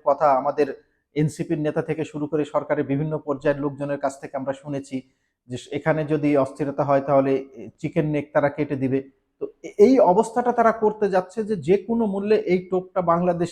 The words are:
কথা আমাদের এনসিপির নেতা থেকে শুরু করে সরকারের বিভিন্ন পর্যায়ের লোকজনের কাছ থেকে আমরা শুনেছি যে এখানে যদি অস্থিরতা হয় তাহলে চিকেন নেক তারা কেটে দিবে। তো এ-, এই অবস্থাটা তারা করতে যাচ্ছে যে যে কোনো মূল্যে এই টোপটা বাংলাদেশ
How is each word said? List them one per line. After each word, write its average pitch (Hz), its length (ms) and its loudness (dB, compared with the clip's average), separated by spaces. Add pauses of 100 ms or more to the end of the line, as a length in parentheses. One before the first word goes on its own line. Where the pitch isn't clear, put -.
কথা 147 220 2 (140)
আমাদের 143 260 0 (500)
এনসিপির 156 440 -2
নেতা 151 220 -2
থেকে 156 220 -4
শুরু 147 220 -10
করে 151 180 -2
সরকারের 151 400 -2
বিভিন্ন 143 340 -2
পর্যায়ের 143 460 -2
লোকজনের 143 340 -4
কাছ 139 220 -2
থেকে 147 160 -14
আমরা 135 160 -6
শুনেছি 139 440 -8 (520)
যে 123 80 -10 (160)
এখানে 156 320 -2
যদি 147 320 0
অস্থিরতা 139 480 -2
হয় 139 240 2
তাহলে 135 240 4 (460)
চিকেন 151 320 -2
নেক 147 220 -2
তারা 143 160 2
কেটে 143 280 -4
দিবে। 131 220 0 (400)
তো - 60 -10 (180)
এ-, - 160 -16
এই 233 200 8
অবস্থাটা 220 540 4
তারা 233 200 4
করতে 214 360 0
যাচ্ছে 185 360 -2
যে 208 120 -4
যে 165 200 2
কোনো 226 300 -2
মূল্যে 202 300 0
এই 180 240 0 (100)
টোপটা 185 320 -4
বাংলাদেশ 170 500 0